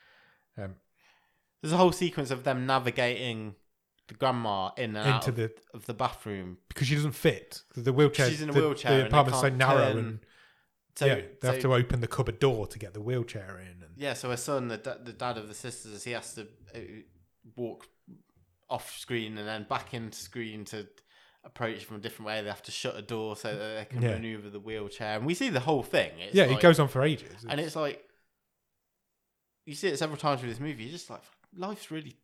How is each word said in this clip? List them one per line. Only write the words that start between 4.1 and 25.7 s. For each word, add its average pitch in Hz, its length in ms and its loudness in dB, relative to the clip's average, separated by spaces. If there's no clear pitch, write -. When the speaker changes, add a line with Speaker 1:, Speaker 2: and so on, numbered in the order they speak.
Speaker 2:
grandma 110 640 0
in 110 180 -4
and - 20 -6
out - 180 2
Speaker 1:
Into - 40 0
Speaker 2:
of, 113 40 -2
Speaker 1:
the 113 260 -4
Speaker 2:
of 113 120 -16
the 120 80 -6
bathroom. 98 680 -4
Speaker 1:
Because - 180 -2
she 147 80 2
doesn't 147 160 0
fit. - 520 0
The 127 160 0
wheelchair, 143 380 6
Speaker 2:
She's 151 120 -2
in 151 80 -4
a 143 40 -2
Speaker 1:
the, 139 80 6
Speaker 2:
wheelchair 143 300 2
Speaker 1:
the 139 60 8
Speaker 2:
and 131 80 6
they - 40 -2
Speaker 1:
apartment's 131 320 6
so 139 60 6
Speaker 2:
can't 131 100 2
Speaker 1:
narrow 131 360 6
Speaker 2:
turn. 113 40 0
Speaker 1:
and 113 280 -4
Speaker 2:
So, 147 120 2
Speaker 1:
yeah, 131 80 6
they 131 60 2
have 127 100 4
Speaker 2:
so 131 60 -4
Speaker 1:
to 131 120 6
open 123 240 4
the 117 80 -2
cupboard - 320 -2
door 117 280 2
to - 120 -12
get 98 140 -10
the 107 80 -10
wheelchair 107 580 -4
in. 90 240 -18
And 80 140 -20
Speaker 2:
Yeah, 139 160 -4
so 127 160 -6
her 120 80 -2
son, 127 320 -2
the 110 80 -4
da-, 127 260 -8
the 120 100 -14
dad 120 240 -4
of 107 120 -12
the 104 40 -14
sisters, 110 520 -12
he 123 60 -6
has 113 240 -6
to, 107 120 -12
uh, 117 60 -12
walk 117 320 -8
off - 280 -6
screen 110 400 -6
and 104 100 -8
then 107 180 -6
back - 280 -6
into 113 240 -8
screen 107 480 -10
to 104 220 -10
approach 113 420 -6
from 110 120 -12
a - 20 -10
different 107 280 -10
way. 110 140 -2
They 104 80 -6
have 101 140 -8
to - 80 -12
shut - 240 -4
a 107 60 -10
door 110 340 -4
so 107 220 -6
that 107 180 -6
they 107 100 -8
can 123 160 -4
Speaker 1:
Yeah. 120 140 4
Speaker 2:
maneuver 110 340 -6
the 104 100 -12
wheelchair. 107 580 -6
And 113 80 -4
we 165 80 2
see 262 160 -2
the 135 120 0
whole 135 220 2